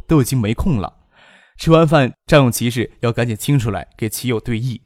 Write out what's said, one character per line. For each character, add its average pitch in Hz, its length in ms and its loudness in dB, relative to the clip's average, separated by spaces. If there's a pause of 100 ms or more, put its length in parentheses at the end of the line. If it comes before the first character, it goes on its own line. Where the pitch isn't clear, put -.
都 156 140 4
已 120 40 2
经 131 140 -4
没 107 140 -2
空 151 240 -2
了。 - 200 -8 (600)
吃 - 120 -4
完 160 180 6
饭， 143 260 2 (120)
占 156 140 4
用 123 120 4
棋 117 200 -4
室 117 300 -6
要 117 100 -2
赶 120 160 -2
紧 113 80 -4
清 143 240 0
出 110 100 -4
来 95 260 -8
给 110 140 -6
棋 - 200 -8
友 110 100 -2
对 113 200 -6
弈。 123 260 -8